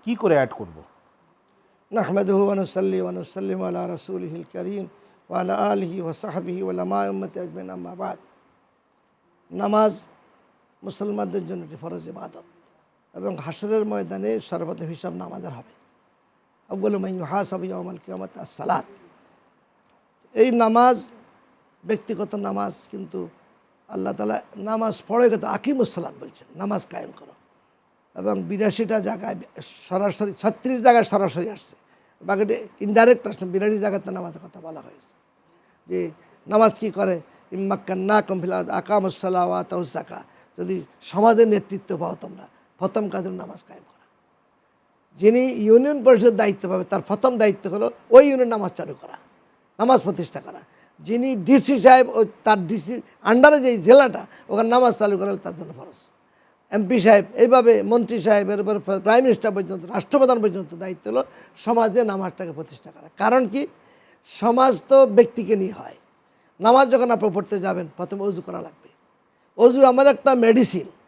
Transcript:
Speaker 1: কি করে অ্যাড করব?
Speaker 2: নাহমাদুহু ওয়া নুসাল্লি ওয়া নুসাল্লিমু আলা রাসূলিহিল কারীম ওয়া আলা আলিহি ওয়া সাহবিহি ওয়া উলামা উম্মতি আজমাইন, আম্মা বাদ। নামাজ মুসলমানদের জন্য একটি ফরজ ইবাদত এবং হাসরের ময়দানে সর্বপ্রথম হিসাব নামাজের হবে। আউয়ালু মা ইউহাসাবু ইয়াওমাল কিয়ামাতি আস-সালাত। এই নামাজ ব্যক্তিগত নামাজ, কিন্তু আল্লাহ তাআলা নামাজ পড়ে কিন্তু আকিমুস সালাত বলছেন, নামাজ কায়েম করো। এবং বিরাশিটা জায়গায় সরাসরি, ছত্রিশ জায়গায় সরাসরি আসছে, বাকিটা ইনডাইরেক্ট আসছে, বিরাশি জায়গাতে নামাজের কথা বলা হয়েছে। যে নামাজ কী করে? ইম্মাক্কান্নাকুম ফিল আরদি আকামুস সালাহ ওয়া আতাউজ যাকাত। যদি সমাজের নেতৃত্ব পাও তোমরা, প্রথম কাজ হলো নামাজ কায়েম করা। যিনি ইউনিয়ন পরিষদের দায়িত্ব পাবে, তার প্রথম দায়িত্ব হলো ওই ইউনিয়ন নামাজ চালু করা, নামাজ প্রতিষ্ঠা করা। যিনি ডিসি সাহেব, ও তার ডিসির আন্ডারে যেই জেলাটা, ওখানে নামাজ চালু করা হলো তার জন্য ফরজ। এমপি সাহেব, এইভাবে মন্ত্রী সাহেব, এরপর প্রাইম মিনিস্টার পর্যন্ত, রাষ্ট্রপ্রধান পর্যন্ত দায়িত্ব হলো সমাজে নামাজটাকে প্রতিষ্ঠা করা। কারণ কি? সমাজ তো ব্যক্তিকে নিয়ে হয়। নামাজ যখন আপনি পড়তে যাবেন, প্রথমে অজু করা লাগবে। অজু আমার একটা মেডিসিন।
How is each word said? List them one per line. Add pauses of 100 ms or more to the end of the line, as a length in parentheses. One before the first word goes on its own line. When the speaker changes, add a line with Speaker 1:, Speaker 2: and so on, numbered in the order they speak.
Speaker 1:
কি
করে
অ্যাড
করব? (1080)
Speaker 2:
নাহমাদুহু
ওয়া
নুসাল্লি
ওয়া
নুসাল্লিমু
আলা
রাসূলিহিল (100)
কারীম (420)
ওয়া
আলা
আলিহি
ওয়া
সাহবিহি
ওয়া
উলামা
উম্মতি
আজমাইন,
আম্মা
বাদ। (1300)
নামাজ (920)
মুসলমানদের
জন্য
একটি
ফরজ
ইবাদত (680)
এবং
হাসরের
ময়দানে
সর্বপ্রথম
হিসাব
নামাজের
হবে। (960)
আউয়ালু
মা
ইউহাসাবু
ইয়াওমাল
কিয়ামাতি
আস-সালাত। (1500)
এই
নামাজ (880)
ব্যক্তিগত
নামাজ, (180)
কিন্তু (580)
আল্লাহ
তাআলা (160)
নামাজ
পড়ে
কিন্তু
আকিমুস
সালাত
বলছেন,
নামাজ
কায়েম
করো। (840)
এবং
বিরাশিটা
জায়গায় (540)
সরাসরি,
ছত্রিশ
জায়গায়
সরাসরি
আসছে, (460)
বাকিটা (240)
ইনডাইরেক্ট
আসছে,
বিরাশি
জায়গাতে
নামাজের
কথা
বলা
হয়েছে। (720)
যে (360)
নামাজ
কী
করে? (300)
ইম্মাক্কান্নাকুম
ফিল
আরদি
আকামুস
সালাহ
ওয়া
আতাউজ
যাকাত। (360)
যদি (200)
সমাজের
নেতৃত্ব
পাও
তোমরা, (300)
প্রথম
কাজ
হলো
নামাজ
কায়েম
করা। (1120)
যিনি
ইউনিয়ন
পরিষদের
দায়িত্ব
পাবে,
তার
প্রথম
দায়িত্ব
হলো (180)
ওই
ইউনিয়ন
নামাজ
চালু
করা, (600)
নামাজ
প্রতিষ্ঠা
করা। (400)
যিনি
ডিসি
সাহেব,
ও (180)
তার
ডিসির (220)
আন্ডারে
যেই
জেলাটা, (240)
ওখানে
নামাজ
চালু
করা
হলো
তার
জন্য
ফরজ। (600)
এমপি
সাহেব,
এইভাবে
মন্ত্রী
সাহেব,
এরপর
প্রাইম
মিনিস্টার
পর্যন্ত,
রাষ্ট্রপ্রধান
পর্যন্ত
দায়িত্ব
হলো (340)
সমাজে
নামাজটাকে
প্রতিষ্ঠা
করা।
কারণ
কি? (580)
সমাজ
তো
ব্যক্তিকে
নিয়ে
হয়। (640)
নামাজ
যখন
আপনি
পড়তে
যাবেন, (100)
প্রথমে
অজু
করা
লাগবে। (680)
অজু
আমার
একটা
মেডিসিন। (200)